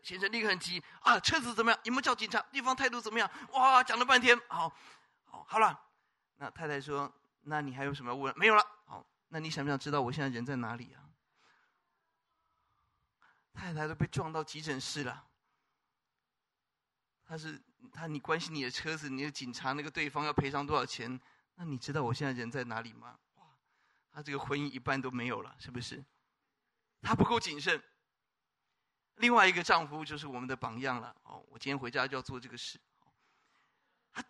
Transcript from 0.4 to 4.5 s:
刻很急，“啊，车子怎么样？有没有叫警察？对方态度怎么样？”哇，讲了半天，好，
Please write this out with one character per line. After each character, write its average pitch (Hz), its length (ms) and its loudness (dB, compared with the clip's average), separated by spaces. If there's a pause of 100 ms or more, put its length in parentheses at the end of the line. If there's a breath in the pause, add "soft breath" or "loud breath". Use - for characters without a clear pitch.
刻 214 80 2
很 185 120 4
急 170 200 -6 (220 loud breath)
，“啊， 233 160 6
车 311 220 2
子 240 120 -4
怎 220 120 2
么 226 80 6
样？ - 100 2
有 220 100 -4
没 254 40 2
有 269 40 2
叫 262 140 2
警 220 160 -4
察？ 247 100 2 (120)
对 269 100 -4
方 254 140 2
态 262 120 2
度 240 120 -2
怎 214 120 -6
么 226 60 0
样？” 202 100 4 (260 loud breath)
哇， 262 280 10
讲 233 160 2
了 247 60 4
半 254 160 8
天， 240 180 8 (100)
好， 165 240 -2 (520 loud breath)